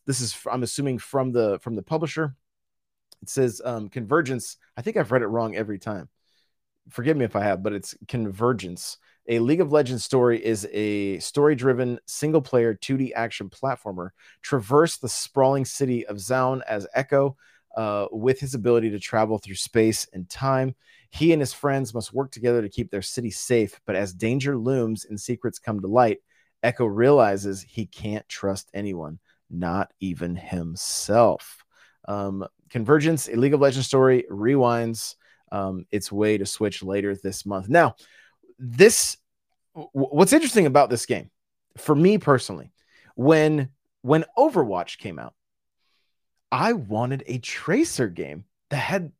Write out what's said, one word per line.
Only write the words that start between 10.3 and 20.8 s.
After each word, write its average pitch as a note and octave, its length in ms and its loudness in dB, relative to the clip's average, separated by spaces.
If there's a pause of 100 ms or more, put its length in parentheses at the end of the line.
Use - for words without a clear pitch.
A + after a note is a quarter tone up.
is G#2+ 280 -2
a G2+ 480 -2
story-driven, B2+ 840 0
single-player, C3 720 0
two C3+ 200 -6
D C3 180 -4
action G#2+ 360 -6
platformer. G2 640 -8 (300)
Traverse C#3+ 560 2
the A#2+ 120 -8
sprawling C3+ 560 2
city B2 400 -2
of G#2 100 -10
Zaun B2+ 500 -2
as G#2 280 -6
Echo, C#3 420 0 (400)
uh, G#2 360 -2
with B2 280 0
his C3+ 140 -10
ability A#2 380 2
to G2+ 80 -6
travel A2 380 0
through G2 180 -12
space A2 580 0
and F#2 160 -12
time. C3 460 -2 (340)